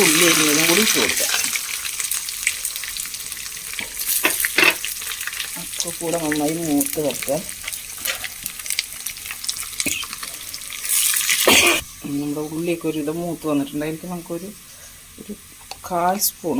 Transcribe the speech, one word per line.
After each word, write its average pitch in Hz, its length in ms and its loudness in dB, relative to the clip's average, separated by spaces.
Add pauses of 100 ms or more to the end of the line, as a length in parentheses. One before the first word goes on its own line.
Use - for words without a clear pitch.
ഉള്ളി 165 240 6
അരിഞ്ഞതും 156 400 6
കൂടി 190 160 6
ഇട്ട് 151 160 4
കൊടുക്കാം. - 320 2 (4000)
ഒക്കെ - 360 -4
കൂടെ 165 240 0
നന്നായി 151 320 2 (140)
മൂത്ത് 143 380 2
വെക്കാം. 139 340 0 (4000)
നമ്മുടെ 147 200 -2 (140)
ഉള്ളിയൊക്കെ 170 360 0
ഒരുവിധം 156 320 -2
മൂത്ത് 170 280 -4
വന്നിട്ടുണ്ട്. 143 340 2
അതിലേക്ക് 160 280 -4
നമുക്കൊരു, 175 360 -6 (720)
ഒരു 208 120 -10 (560)
കാൽ 180 360 4
സ്പൂൺ 151 340 0